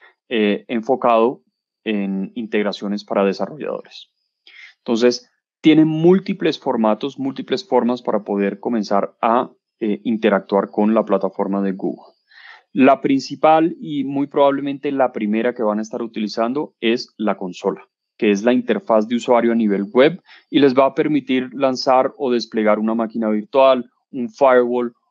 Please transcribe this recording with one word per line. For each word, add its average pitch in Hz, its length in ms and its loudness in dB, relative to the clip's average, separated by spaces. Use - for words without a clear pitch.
eh, 104 380 -2
enfocado 120 760 0
en 98 500 -4
integraciones 104 680 -4
para 104 220 0
desarrolladores. - 840 -8
Entonces, 120 500 0
tienen 156 260 6
múltiples 170 720 0
formatos, 117 580 -2
múltiples 131 480 -6
formas 123 360 0
para 107 220 -4
poder 101 360 -2
comenzar 104 600 -2
a, 120 280 0
eh, 107 240 -4
interactuar 104 640 0
con 107 240 0
la 110 100 2
plataforma 98 580 -2
de 98 120 -4
Google. - 400 -8
La 135 300 4
principal 151 800 0
y 147 240 -8
muy 139 240 -4
probablemente 139 640 0
la 135 200 0
primera 113 420 -2
que 123 80 -8
van 107 180 0
a - 20 -4
estar 113 200 -10
utilizando 117 800 -6
es 117 380 -2
la 104 200 -2
consola, 95 500 -6
que 107 140 2
es 101 120 0
la 120 100 2
interfaz 113 540 0
de 123 80 -4
usuario 117 360 0
a 113 40 0
nivel 104 280 0
web 131 380 2
y 165 100 0
les 135 140 4
va 135 140 4
a 131 80 -4
permitir 131 580 -2
lanzar 131 640 0
o 135 140 -4
desplegar 107 480 0
una 110 160 -2
máquina 113 340 -4
virtual, 123 640 2
un 123 180 -6
firewall 123 640 2